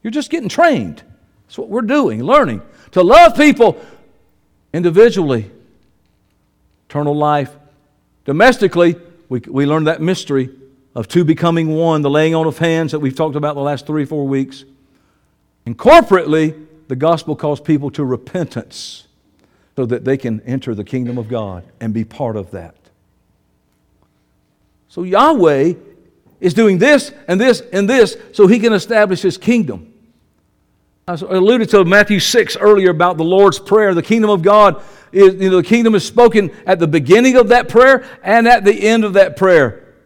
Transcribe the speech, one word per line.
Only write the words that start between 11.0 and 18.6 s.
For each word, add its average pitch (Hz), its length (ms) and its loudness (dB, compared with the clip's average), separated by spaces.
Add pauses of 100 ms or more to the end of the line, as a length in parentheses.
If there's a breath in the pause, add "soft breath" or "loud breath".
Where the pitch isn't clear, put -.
two - 160 0
becoming 165 460 -2
one, 156 340 -2
the 143 80 -2
laying 156 240 0
on 160 100 -2
of 156 140 -6
hands 165 320 -2
that 156 80 -6
we've 131 160 -4
talked 156 200 -4
about 151 200 -6
the 143 60 -8
last 143 260 -6
three, 151 180 -4
four 143 220 -8
weeks. 135 360 -6 (1000)
And 117 100 -10
corporately, 160 920 2 (200)
the 131 80 -8
gospel 156 400 -2
calls 147 240 -6
people 143 320 -4
to 147 140 -6
repentance - 1040 -10 (680)